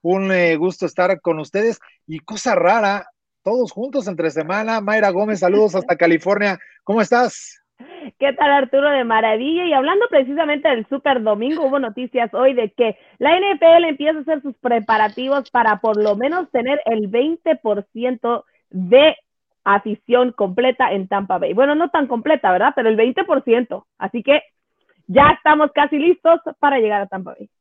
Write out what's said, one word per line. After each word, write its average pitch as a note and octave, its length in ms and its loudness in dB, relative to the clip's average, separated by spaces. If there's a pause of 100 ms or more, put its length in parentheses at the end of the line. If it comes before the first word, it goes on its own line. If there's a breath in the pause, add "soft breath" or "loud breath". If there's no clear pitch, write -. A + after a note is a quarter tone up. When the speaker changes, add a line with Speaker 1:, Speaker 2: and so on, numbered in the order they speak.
Speaker 1:
Un, F#3+ 320 -2
eh, E3+ 240 2
gusto F3+ 280 -4
estar F3+ 360 -2
con E3 180 -4
ustedes. G#3 400 -4 (260 soft breath)
Y D#3 140 -12
cosa G#3+ 360 -4
rara, G3 520 0 (340)
todos A3+ 300 -2
juntos B3 360 -8
entre E3 240 -4
semana. G#3 500 -4
Mayra G#3 300 0
Gómez, G3+ 280 -2
saludos F#3+ 360 2
hasta F3+ 200 -2
California. F3+ 640 0 (240 loud breath)
¿Cómo G#3+ 160 0
estás? A#3+ 600 -2 (580 loud breath)
Speaker 2:
¿Qué C#4 140 0
tal, D4 180 0
Arturo? C#4 380 2
De C4+ 160 0
maravilla. A3+ 600 0
Y E4+ 60 -2
hablando D4+ 380 0
precisamente D4 580 0
del A#3 220 0
Super C4+ 320 -2
Domingo, A#3+ 460 -2
hubo C#4 120 0
noticias A#3+ 540 -6
hoy C4 200 2
de A#3 220 -4
que A3 220 -2 (220 soft breath)
la D4+ 180 4
N G4 140 0
F E4+ 140 0 (120)
L E4+ 100 4
empieza D#4 300 -2
a D4+ 60 -10
hacer D4+ 180 -4
sus C#4 160 -10
preparativos A#3 920 -2
para A3 280 0
por A3 160 -2
lo G#3 220 0
menos D4 340 -4
tener C4 340 -2
el G#3+ 220 -2
veinte D4 480 -2
por G3+ 380 -4
ciento A#3+ 520 -4 (260)
de A#3 440 4 (480)
afición A#3 680 0
completa A#3+ 580 0
en F#3+ 160 -4
Tampa G3+ 300 -4
Bay. F3 160 -4
Bueno, C#4 220 2
no D#4+ 160 -2
tan D4 160 0
completa, A#3+ 440 0
¿verdad? G#3+ 240 2
Pero A#3 140 0
el A3 80 0
veinte B3 260 0
por E4 200 0
ciento. A3+ 440 -2 (120)
Así G#3 220 -8
que C#4+ 200 2 (680)
ya C#4 200 6
estamos D4+ 440 2
casi D4 240 0
listos E4 440 2 (180)
para C#4 200 2
llegar G#3 220 0
a G3+ 60 -6
Tampa F#3+ 320 -12
Bay. G#3 100 -18 (120)